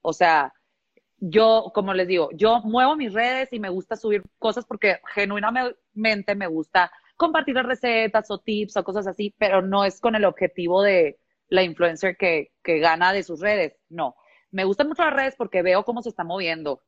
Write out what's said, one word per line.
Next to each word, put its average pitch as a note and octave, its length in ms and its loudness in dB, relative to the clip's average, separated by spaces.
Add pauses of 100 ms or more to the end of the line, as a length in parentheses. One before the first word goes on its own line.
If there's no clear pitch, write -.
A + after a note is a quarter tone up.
O E3 100 -2
sea, D#3 400 2 (680)
yo, G#3+ 560 4
como G3 200 -2
les F#3 140 0
digo, F3 260 0
yo A3 280 4
muevo B3+ 340 2
mis B3 160 -6
redes B3 400 -2
y A#3+ 80 -8
me G3 100 -8
gusta F#3 260 -6
subir G#3 260 -2 (160)
cosas A3+ 280 -4
porque G3+ 340 0 (140)
genuinamente G#3+ 1200 -2
me G3+ 120 -4
gusta E3+ 460 0 (240)
compartir D#4+ 380 0
las B3 120 0
recetas A3+ 640 0
o G3 80 -6
tips G#3 380 -4
o F#3+ 80 -2
cosas F#3+ 220 -4
así, G3+ 320 -6
pero F#3+ 240 2
no G3 220 0
es F#3+ 160 -4
con A#3 140 0
el G#3 100 2
objetivo F3+ 580 0
de F3+ 360 4 (300)
la F#3 140 2
influencer E3+ 540 -2
que, E3+ 360 -2 (100)
que E3 160 0
gana E3 340 2
de G3 100 -2
sus E3 180 -12
redes, F#3+ 360 -2 (120)
no. D#3+ 280 -8 (340)
Me F#3+ 140 -4
gustan G3+ 240 0
mucho D#4+ 160 -2
las D4+ 100 0
redes C4+ 220 -2
porque F#3+ 260 -2
veo F#3 220 4
cómo A#3 180 -6
se A#3 80 -8
está F3+ 140 -8
moviendo E3 640 -6